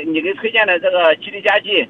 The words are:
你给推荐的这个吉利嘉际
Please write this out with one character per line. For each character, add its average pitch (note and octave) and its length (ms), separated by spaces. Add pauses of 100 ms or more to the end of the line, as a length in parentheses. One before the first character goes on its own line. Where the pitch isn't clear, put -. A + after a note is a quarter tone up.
(100)
你 D#3+ 100
给 F#3 140
推 A3 160
荐 A3 160
的 F3+ 140
这 F#3 100
个 E3+ 260
吉 G3+ 140
利 G3+ 120
嘉 G#3 180
际 F#3 300